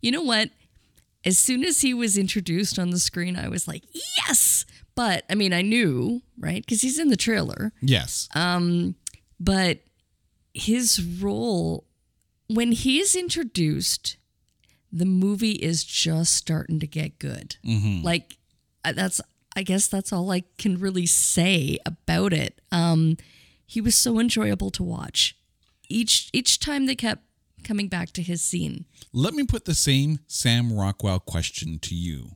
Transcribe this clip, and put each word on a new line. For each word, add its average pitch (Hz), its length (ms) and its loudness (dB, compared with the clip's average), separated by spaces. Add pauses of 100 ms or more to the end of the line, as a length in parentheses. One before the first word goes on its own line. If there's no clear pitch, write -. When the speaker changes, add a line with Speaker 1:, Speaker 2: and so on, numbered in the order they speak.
Speaker 1:
you 233 80 0
know 302 120 -2
what? 226 280 0 (720)
As 185 140 2
soon 254 240 2
as 339 200 0
he 254 120 2
was 226 240 0
introduced 190 580 0
on 175 140 0
the 180 80 0
screen, 180 380 -2
I - 120 -6
was - 200 -6
like, - 160 -10 (420)
"Yes!" - 380 2 (320)
But, 214 340 0
I 185 60 0
mean, 196 160 2
I 175 100 2
knew, 208 600 2 (140)
right? 165 300 -6
'Cause 226 140 0
he's 262 180 0
in 320 100 2
the 240 80 6
trailer. 208 640 -2
Speaker 2:
Yes. 123 540 0
Speaker 1:
Um, 175 640 0 (420)
but 185 440 2 (720)
his 226 460 0
role, 180 840 -2 (640)
when 233 240 2
he 262 260 2
is 392 160 2
introduced, 220 1000 -2 (760)
the 175 160 -2
movie 196 460 2
is 165 320 -2
just 165 500 0
starting 156 460 -2
to 156 80 -6
get 151 320 -8
good. - 440 -10
Speaker 2:
Mm-hmm. 104 400 0
Speaker 1:
Like, - 340 -2 (460)
uh, 165 80 0
that's, 185 280 -2 (340)
I 190 80 -4
guess 190 240 0
that's - 260 -2
all 185 200 -2
I 180 100 0 (140)
can 180 240 0
really 185 260 0
say 170 800 2
about 170 460 0
it. 151 280 -2 (120)
Um, 165 460 4 (480)
he - 140 -6
was 220 140 2
so 233 240 4
enjoyable 214 540 0
to - 100 -4
watch, - 540 -2 (520)
each, - 440 0
each - 280 2
time 285 260 -2
they 262 100 0
kept - 260 -4 (420)
coming 202 240 -4
back 170 240 -6
to 180 100 -6
his 170 200 -4
scene. 170 420 -4 (280)
Speaker 2:
Let 160 220 0
me 285 100 0
put 226 200 -2
the 165 100 0
same 143 520 2
Sam 120 460 2
Rockwell 98 480 0
question 80 600 -6
to - 140 -8
you 82 420 -6